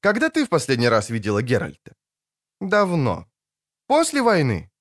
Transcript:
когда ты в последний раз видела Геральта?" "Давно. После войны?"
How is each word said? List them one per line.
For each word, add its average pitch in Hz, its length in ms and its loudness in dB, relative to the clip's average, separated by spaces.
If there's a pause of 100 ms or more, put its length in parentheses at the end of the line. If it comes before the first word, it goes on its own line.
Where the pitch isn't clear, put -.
когда 208 280 0
ты 311 160 -2
в - 40 -12
последний 123 400 0
раз 113 200 0
видела 107 320 -2
Геральта?" 101 540 -6 (640)
"Давно. 175 640 0 (640)
После 294 340 2
войны?" 160 480 0 (120)